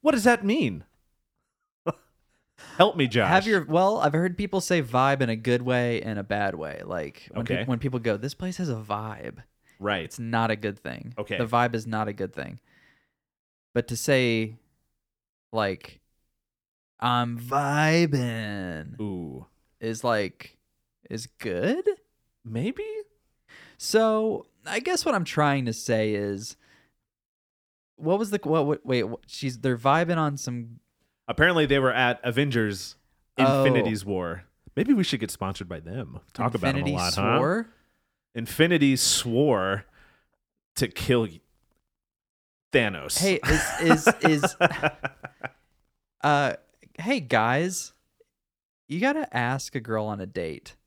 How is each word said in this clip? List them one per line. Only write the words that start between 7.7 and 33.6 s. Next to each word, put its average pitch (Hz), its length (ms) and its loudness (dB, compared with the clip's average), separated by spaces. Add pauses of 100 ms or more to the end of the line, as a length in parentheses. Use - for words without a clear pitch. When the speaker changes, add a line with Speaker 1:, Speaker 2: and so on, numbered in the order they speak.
Speaker 2:
people 127 200 -4
go, 113 180 0
"This 127 160 -8
place 180 240 -8
has 175 140 -4
a 120 60 -2
vibe." 107 680 -8 (360)
Speaker 1:
Right. 98 260 -2
Speaker 2:
It's - 140 -14
not 113 320 0
a 107 60 0
good 104 220 -6
thing. - 400 -12
Speaker 1:
Okay. 104 180 -6
Speaker 2:
The 117 100 0
vibe 120 280 2
is 110 120 -4
not 107 220 -4
a 104 60 -8
good 95 200 -6
thing. 67 260 -10 (1120)
But 120 140 0
to 117 80 -6
say, 113 600 2 (960)
like, 101 480 -4 (1000)
"I'm 120 400 0
vibing," 123 1600 0
Speaker 1:
Ooh. 85 460 -8 (340)
Speaker 2:
is, 110 220 -6
like, 107 540 -2 (540)
is 113 160 -10
good? 143 580 -4 (580)
Speaker 1:
Maybe? 151 440 -6 (880)
Speaker 2:
So, 220 720 0 (200)
I 202 140 -4
guess 359 240 -2
what 294 100 2
I'm 185 100 0
trying 139 420 2
to 113 80 -2
say 110 400 0
is, 101 420 -4 (1400)
what 165 220 0
was 214 120 -2
the, 202 140 -2
what, 156 220 2
what, 147 200 -2
wait, 123 180 2
what, 113 220 -8
she's, 127 340 -8
they're 127 160 0
vibing 156 400 2
on 151 220 0
some 117 420 -10 (480)
Speaker 1:
Apparently 160 380 4
they 139 120 4
were 131 140 4
at 123 320 2
Avengers 117 720 0 (420)
Speaker 2:
Oh. 135 260 4